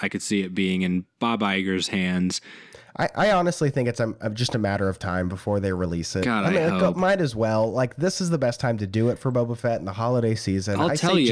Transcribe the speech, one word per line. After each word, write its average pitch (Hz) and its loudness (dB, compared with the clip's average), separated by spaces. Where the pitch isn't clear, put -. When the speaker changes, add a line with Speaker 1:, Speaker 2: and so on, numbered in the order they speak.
Speaker 1:
I 101 -2
could 98 -6
see 101 0
it 92 -6
being 92 0
in 90 0
Bob 117 0
Iger's 95 0
hands. 92 0
Speaker 2:
I, 156 0
I 196 2
honestly 175 2
think 127 0
it's 117 -2
a, 110 -2
a, 113 -2
just 117 -2
a 123 0
matter 101 0
of 92 -2
time 90 -2
before 98 -2
they 95 0
release 87 -2
it. 92 0
Speaker 1:
God, 107 2
Speaker 2:
I - 2
mean, 196 2
Speaker 1:
I 160 2
Speaker 2:
it - 2
go-, 185 0
Speaker 1:
hope. 175 0
Speaker 2:
might 185 2
as 135 -2
well. 110 2
Like, 123 -2
this 185 -2
is 175 -2
the 165 2
best 123 0
time 117 0
to 104 -4
do 110 2
it 117 -2
for 135 -2
Boba 120 0
Fett 117 0
in 78 -10
the 95 -6
holiday 113 2
season. 98 0
Speaker 1:
I'll 165 2
Speaker 2:
I 156 0
Speaker 1:
tell 175 2
Speaker 2:
say 175 6
Speaker 1:
ya, 123 4